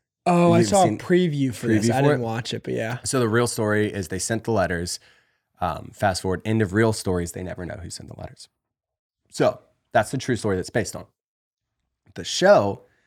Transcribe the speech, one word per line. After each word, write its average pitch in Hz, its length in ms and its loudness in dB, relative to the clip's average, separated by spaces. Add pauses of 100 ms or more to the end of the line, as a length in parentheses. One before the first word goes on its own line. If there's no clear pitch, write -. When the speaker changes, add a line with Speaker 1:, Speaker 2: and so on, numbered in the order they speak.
(260)
Speaker 1:
Oh, 175 280 4
I 170 60 6
Speaker 2:
You've 107 100 2
Speaker 1:
saw 196 140 6
a 170 40 6
Speaker 2:
seen 151 100 0
Speaker 1:
preview 147 560 0
for - 140 -6
this. 110 200 2
Speaker 2:
preview 117 60 4
Speaker 1:
I 123 40 2
Speaker 2:
for 135 60 2
Speaker 1:
didn't 143 180 2
Speaker 2:
it? - 20 -4
Speaker 1:
watch 113 300 -6
it, 110 100 -10
but 127 100 -8
yeah. 117 300 -6
Speaker 2:
So 135 160 -2
the 117 100 2
real 120 180 2
story 107 460 0
is 92 140 -6
they 92 100 -8
sent 107 280 -4
the 117 60 -2
letters. 87 480 -2 (600)
Um, 85 320 -6
fast 98 300 -2
forward, 92 220 -2
end 110 180 2
of 90 100 -2
real 110 200 4
stories, 87 400 -4
they 95 100 -10
never 90 200 -10
know 78 200 -10
who 107 80 -14
sent - 180 -16
the - 100 -18
letters. - 280 -18 (840)
So - 300 0 (320)
that's 110 180 2
the 165 80 -6
true 123 200 -2
story 101 180 -2
that's 92 160 -6
based 110 240 -4
on. - 100 -12 (1080)
The 92 80 -10
show. 139 600 4 (240)